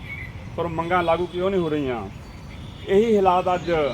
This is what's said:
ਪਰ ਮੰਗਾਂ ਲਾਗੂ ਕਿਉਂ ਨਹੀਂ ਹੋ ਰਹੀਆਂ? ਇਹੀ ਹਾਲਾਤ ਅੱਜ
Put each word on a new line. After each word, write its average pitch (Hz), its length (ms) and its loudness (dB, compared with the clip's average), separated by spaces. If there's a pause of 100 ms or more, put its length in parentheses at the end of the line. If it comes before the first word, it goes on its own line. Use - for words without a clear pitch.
(560)
ਪਰ 170 100 -2
ਮੰਗਾਂ 170 360 0
ਲਾਗੂ 170 240 2
ਕਿਉਂ 180 240 -2
ਨਹੀਂ 196 100 2
ਹੋ 165 80 0
ਰਹੀਆਂ? 139 300 0 (880)
ਇਹੀ 214 280 6
ਹਾਲਾਤ 185 380 4
ਅੱਜ 175 160 -2 (240)